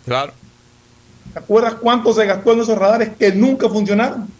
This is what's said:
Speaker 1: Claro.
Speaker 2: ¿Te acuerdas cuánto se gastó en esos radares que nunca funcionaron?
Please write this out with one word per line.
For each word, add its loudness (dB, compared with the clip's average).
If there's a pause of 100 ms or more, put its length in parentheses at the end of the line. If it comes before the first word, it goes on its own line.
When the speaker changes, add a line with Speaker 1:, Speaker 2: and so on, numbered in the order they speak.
Speaker 1:
Claro. -4 (1000)
Speaker 2:
¿Te -12
acuerdas 0
cuánto 0
se 2
gastó 2
en 0
esos 0
radares 2
que 2
nunca 2
funcionaron? -2